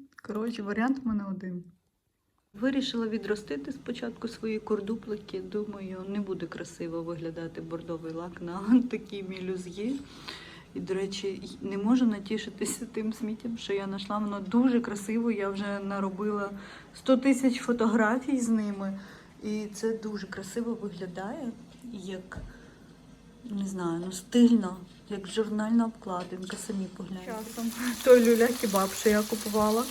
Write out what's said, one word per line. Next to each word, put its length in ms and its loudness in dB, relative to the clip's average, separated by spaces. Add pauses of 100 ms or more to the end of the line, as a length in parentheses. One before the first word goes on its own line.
(240)
Коротше, 400 -4
варіант 420 0
у 40 -2
мене 160 -2
один. 380 -6 (920)
Вирішила 540 0
відростити 640 -4
спочатку 560 -6
свої 320 -4
кордуплики. 840 -4
Думаю, 680 -6
не 120 -2
буде 260 -4
красиво 580 -6
виглядати 580 -6
бордовий 520 -6
лак 280 -10
на 420 4
<laughs> 80 -6
такій 320 -6
мілюзгі. 720 -6 (760)
І, 60 -8
до 140 -4
речі, 680 -6
не 160 -4
можу 280 4
натішитися 800 -2
тим 280 -4
сміттям, 440 -6
що 160 -4
я 120 0
знайшла. 320 -4
Воно 220 -2
дуже 420 6
красиво, 500 0
я 180 0
вже 300 -2
наробила 720 -2 (440)
сто 220 6
тисяч 420 4
фотографій 800 2
з 100 0
ними. 500 0 (440)
І 300 -2
це 240 -2
дуже 300 -6
красиво 540 -6
виглядає, 720 -8 (400)
як, 460 -10 (1040)
не 240 -4
знаю, 380 -2
ну, 60 -6
стильно, 680 6 (320)
як 180 -8
журнальна 580 2
обкладинка, 720 -6
самі 280 -4
погляньте. 400 -10
Часом 460 -6 (320)
той 220 12
люля-кебаб, 680 6
що 160 4
я 120 8
купувала. 680 2